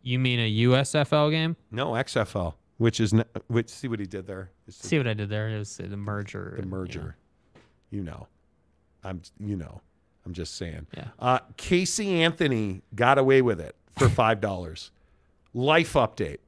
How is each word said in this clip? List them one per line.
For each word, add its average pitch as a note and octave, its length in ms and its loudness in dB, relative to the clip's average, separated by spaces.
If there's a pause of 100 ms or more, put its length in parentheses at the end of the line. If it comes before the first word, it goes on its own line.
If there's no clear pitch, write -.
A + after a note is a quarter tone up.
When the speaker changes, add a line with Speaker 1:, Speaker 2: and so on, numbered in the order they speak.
Speaker 1:
You B2 160 -2
mean B2 220 2
a A2+ 80 2
U A#2 300 4
S C3+ 180 0
F D3 160 2
L D3+ 180 4
game? D#3+ 280 -2 (140)
Speaker 2:
No, B2 240 -2
X C3 200 -2
F A2 220 0
L, E2+ 180 -4 (220)
which A#2 240 2
is G#2 120 2
n-, A2+ 120 4 (220)
which, A2+ 220 -2
see - 200 -12
what A2+ 100 -6
he G2+ 60 -6
did F#2+ 220 -12
there? F#2+ 240 -12 (160)
It's - 100 -20 (100)
Speaker 1:
See E3+ 100 0
what B2+ 100 0
I A2 60 0
did G#2 160 -4
there? G#2+ 200 -4
It A2 100 -4
was G#2 180 -10
the F#2+ 200 -10
merger. G2+ 600 -8
Speaker 2:
The G2 80 -8
merger. E2+ 520 -8 (380)
Speaker 1:
Yeah. - 60 -20 (300)
Speaker 2:
You G2+ 120 -8
know. C#2 240 -12 (760)
I'm, F#2 180 -10 (180)
you G#2 180 -4
know. - 240 -12 (440)
I'm F#2 80 -10
just E2+ 220 -8
saying. D#2 300 -10 (100)
Speaker 1:
Yeah. - 100 -12 (120)
Speaker 2:
Uh, B2 220 2 (180)
Casey F#3 640 0
Anthony B2+ 640 0 (100)
got A#2+ 240 6
away C3+ 240 6
with A2 180 2
it D2+ 160 -10 (220)
for B2 120 6
five A2+ 320 4
dollars. F2+ 500 -6 (600)
Life D3 400 2
update. G#2 440 0 (100)